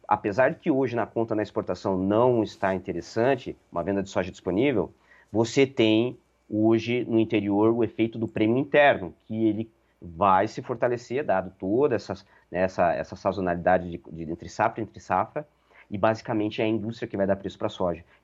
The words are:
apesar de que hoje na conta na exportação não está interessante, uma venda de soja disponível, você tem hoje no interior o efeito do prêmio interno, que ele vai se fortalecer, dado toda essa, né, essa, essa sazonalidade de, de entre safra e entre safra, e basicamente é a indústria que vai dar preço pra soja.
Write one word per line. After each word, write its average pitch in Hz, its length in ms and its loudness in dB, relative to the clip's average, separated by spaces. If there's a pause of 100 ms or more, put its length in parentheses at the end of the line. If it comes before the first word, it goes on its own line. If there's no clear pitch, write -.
apesar 107 440 0
de - 80 -12
que - 120 -2
hoje 131 240 0
na 107 100 -2
conta 113 300 -4
na 107 80 0
exportação 98 540 -4
não 110 440 2
está 98 320 -2
interessante, 101 840 -4 (120)
uma 85 140 -6
venda 98 180 -2
de 95 80 -8
soja 90 220 -4
disponível, 101 580 0 (400)
você 117 380 2
tem 117 500 2 (320)
hoje 113 540 2
no 113 160 2
interior 107 540 2
o 117 100 2
efeito 110 340 -2
do 113 100 -4
prêmio 110 300 2
interno, 131 560 2 (140)
que 110 200 0
ele 107 220 -2 (320)
vai 92 460 2
se - 140 -10
fortalecer, 123 640 -4
dado 92 340 0
toda 117 360 0
essa, 101 180 -6 (360)
né, 87 120 -2
essa, 90 320 2
essa - 240 -6
sazonalidade 90 760 0
de, 82 60 -10
de 80 340 -12
entre 85 160 -10
safra - 320 -2
e 110 40 -6
entre - 180 -14
safra, 101 440 -2 (440)
e 104 100 -8
basicamente 110 640 0
é - 20 2
a - 20 0
indústria 110 400 -4
que - 80 -12
vai 98 120 0
dar 98 80 2
preço 95 240 -10
pra 107 100 -2
soja. 85 340 -4 (200)